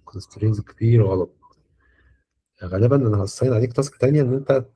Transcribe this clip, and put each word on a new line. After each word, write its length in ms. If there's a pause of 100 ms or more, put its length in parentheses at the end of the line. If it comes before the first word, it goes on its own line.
constraints 520
كتير 420
غلط. 320 (1300)
غالبا 320
أنا 300
هassign 280
عليك 200
task 240
تانية 240
إن 120
أنت 320 (100)